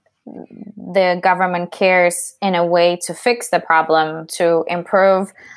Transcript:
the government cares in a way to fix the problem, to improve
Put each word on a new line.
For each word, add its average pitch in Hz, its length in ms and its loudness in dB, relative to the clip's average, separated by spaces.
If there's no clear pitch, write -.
the - 960 -4
government 180 500 0
cares 180 720 0
in 190 120 0
a 175 100 2
way 175 420 2
to 170 80 -8
fix 240 360 -4
the 170 100 0
problem, 160 720 0
to 170 360 0
improve 190 640 0